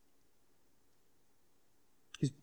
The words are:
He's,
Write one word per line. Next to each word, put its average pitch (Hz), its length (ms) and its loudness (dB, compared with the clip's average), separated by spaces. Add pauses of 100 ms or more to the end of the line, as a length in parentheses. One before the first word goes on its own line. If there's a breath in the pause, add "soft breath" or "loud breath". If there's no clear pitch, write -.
(2250)
He's, 139 140 12 (100)